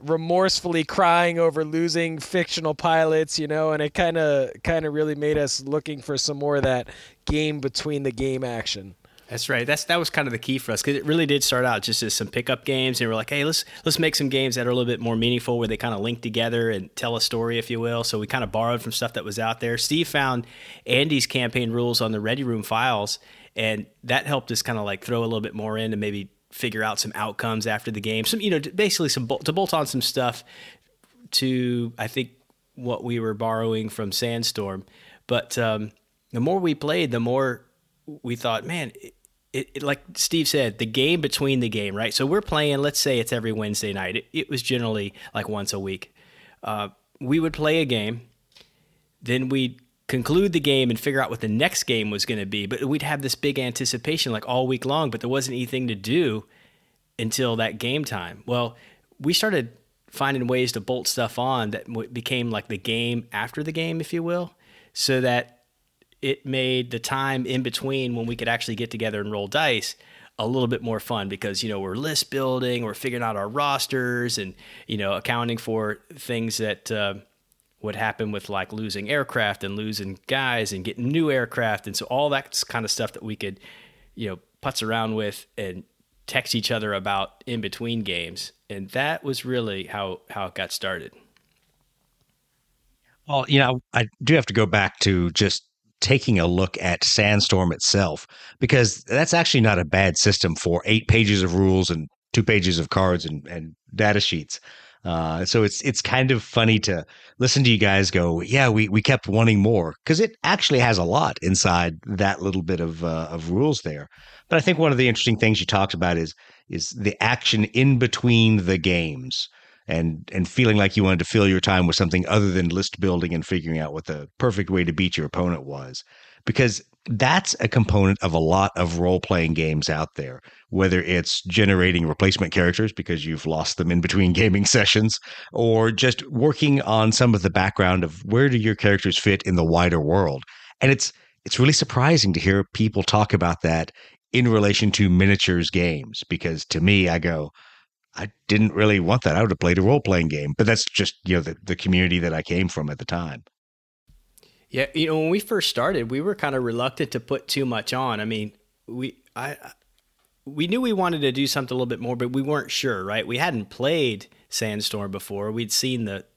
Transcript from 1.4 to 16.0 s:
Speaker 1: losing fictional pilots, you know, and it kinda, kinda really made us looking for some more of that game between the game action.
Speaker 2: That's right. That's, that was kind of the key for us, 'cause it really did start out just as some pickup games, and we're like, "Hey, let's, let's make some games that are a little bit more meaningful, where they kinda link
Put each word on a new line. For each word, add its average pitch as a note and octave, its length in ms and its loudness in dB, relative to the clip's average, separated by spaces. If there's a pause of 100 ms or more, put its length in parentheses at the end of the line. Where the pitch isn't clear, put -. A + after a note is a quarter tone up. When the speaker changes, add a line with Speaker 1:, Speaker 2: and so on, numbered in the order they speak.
Speaker 1:
losing D#3+ 540 -2
fictional D#3+ 560 -2
pilots, D#3+ 640 2
you D3+ 80 -2
know, D#3 240 0
and D3+ 100 0
it D3+ 140 -2
kinda, D#3 560 2 (120)
kinda D#3+ 280 0
really D3+ 240 0
made D3+ 240 0
us C3+ 240 -2
looking D3 380 -4
for C#3+ 160 -4
some C#3+ 200 -2
more C#3+ 200 0
of C3+ 60 2
that B2+ 240 0 (380)
game D3+ 340 -2
between C#3 440 -4
the C3+ 80 -2
game C3 320 -4
action. G#2+ 500 -8 (340)
Speaker 2:
That's - 200 -6
right. B2+ 200 0
That's, D3 160 0
that E3+ 160 0
was D#3+ 100 -2
kind C#3+ 180 -2
of A#2+ 40 -4
the A2+ 80 -4
key C3 180 -2
for A#2+ 140 -6
us, G#2 100 -2
'cause C#3+ 140 0
it C#3 100 -4
really D#3 220 2
did C#3+ 160 0
start B2+ 200 2
out A#2 200 0
just - 180 -2
as A2+ 140 -2
some G#2 140 -4
pickup B2 360 -4
games, C3 340 0
and A#2+ 80 0
we're A2+ 80 -2
like, A2 140 -4
"Hey, C#3+ 140 -2
let's, D#3+ 200 -2 (220)
let's D#3+ 140 0
make D#3+ 160 0
some C#3+ 120 0
games C3 280 -2
that B2 100 -2
are B2 60 0
a - 20 0
little B2 180 0
bit A2+ 80 -4
more A#2 160 -2
meaningful, A#2+ 440 0
where A2+ 80 -2
they G#2+ 100 -2
kinda A2 220 -4
link A#2 220 -4